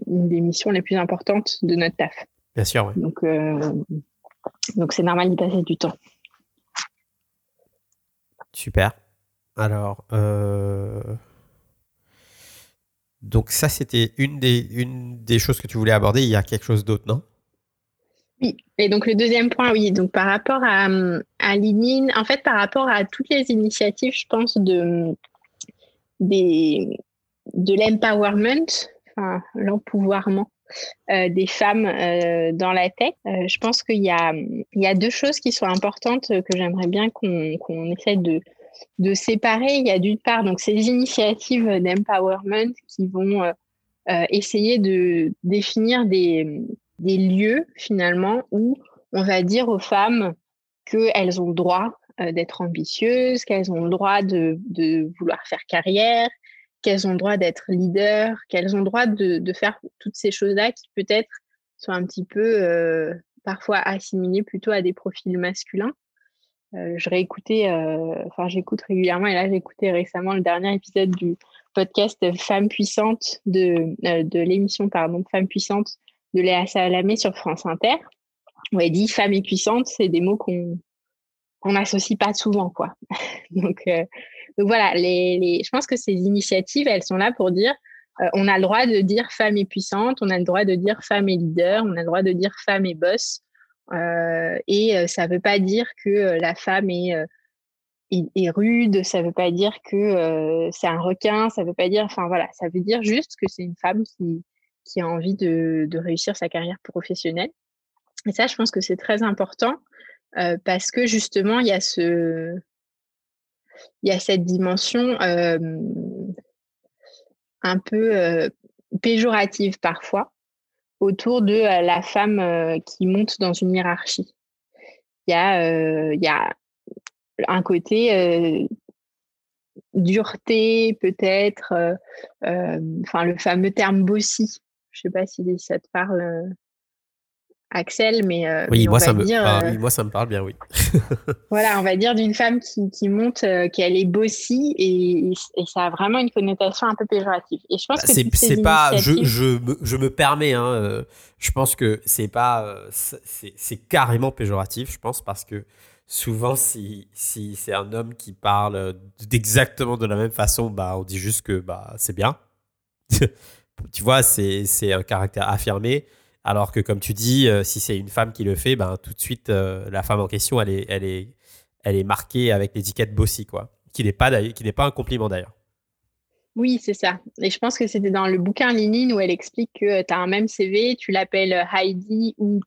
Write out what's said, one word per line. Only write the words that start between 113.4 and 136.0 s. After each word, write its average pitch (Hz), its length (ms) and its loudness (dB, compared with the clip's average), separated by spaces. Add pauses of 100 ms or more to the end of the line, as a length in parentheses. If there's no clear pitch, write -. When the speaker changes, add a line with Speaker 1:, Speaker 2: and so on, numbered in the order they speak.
Speaker 1:
il 196 80 2
y - 20 4
a 185 80 0
cette 185 240 0
dimension, 185 760 0
euh, 175 380 0 (2000)
un 185 160 2
peu, 220 380 0
euh, 170 320 2 (540)
péjorative 214 800 2
parfois 190 520 -4 (640)
autour 202 420 0
de, 208 140 4
euh, 208 260 4
la 175 220 2
femme, 208 360 0
euh, 165 420 0
qui - 260 -4
monte 202 340 0
dans 180 140 0
une 185 200 0
hiérarchie. 180 600 -2 (920)
Il - 40 0
y 175 40 4
a, 180 280 4
euh, 160 520 0
il 147 80 -2
y 160 60 2
a 143 260 0 (920)
un 185 140 2
côté, 214 520 2
euh, 170 520 2 (1300)
dureté 220 1080 2
peut-être, 196 720 0
euh, 170 220 0 (500)
euh, 175 360 -2 (220)
enfin 170 220 -2
le 175 140 0
fameux 185 320 2
terme 196 320 2
bossy. 214 560 0 (320)
Je - 120 -20
sais 180 80 -4
pas 185 160 -2
si - 160 -10 (160)
ça - 200 -4
te - 120 -16
parle, 185 300 -2